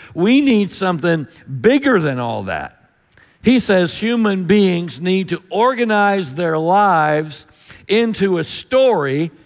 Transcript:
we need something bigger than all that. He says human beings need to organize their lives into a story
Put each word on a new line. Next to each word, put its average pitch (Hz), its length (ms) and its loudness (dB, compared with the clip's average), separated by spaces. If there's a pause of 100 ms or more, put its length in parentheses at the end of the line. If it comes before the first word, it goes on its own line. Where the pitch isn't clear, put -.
(140)
we 226 260 4
need 220 300 2
something 170 560 -2 (340)
bigger 262 380 4
than 139 220 -2
all 113 240 -4
that. 78 440 -10 (540)
He 247 160 4
says 185 400 0
human 208 480 -2
beings 175 540 0
need 185 300 -2
to 170 200 -6
organize 202 840 0
their 160 220 -2
lives 160 920 0 (400)
into 196 500 0
a 156 60 -4
story 165 880 -2 (140)